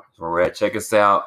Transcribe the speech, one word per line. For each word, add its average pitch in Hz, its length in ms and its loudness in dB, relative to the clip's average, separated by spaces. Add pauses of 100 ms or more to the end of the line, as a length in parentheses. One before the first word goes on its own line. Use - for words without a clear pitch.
That's - 100 -20
where 85 120 -8
we're 85 100 0
at. 87 160 0
Check 104 180 -2
us 107 180 -8
out. 101 340 4